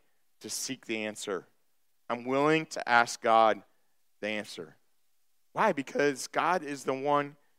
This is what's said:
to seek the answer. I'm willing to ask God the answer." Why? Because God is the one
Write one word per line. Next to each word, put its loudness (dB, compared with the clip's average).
to -14
seek -8
the -4
answer. -6
I'm -6
willing 0
to -10
ask 4
God 6
the -4
answer." -8
Why? 2
Because -2
God 0
is -10
the 0
one 0